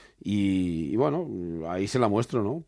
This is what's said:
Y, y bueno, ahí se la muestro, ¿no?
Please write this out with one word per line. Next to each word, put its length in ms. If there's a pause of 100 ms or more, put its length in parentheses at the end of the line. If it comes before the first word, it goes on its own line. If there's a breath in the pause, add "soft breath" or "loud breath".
(220 loud breath)
Y, 720
y 20
bueno, 320 (420)
ahí 180
se 120
la 80
muestro, 360
¿no? 240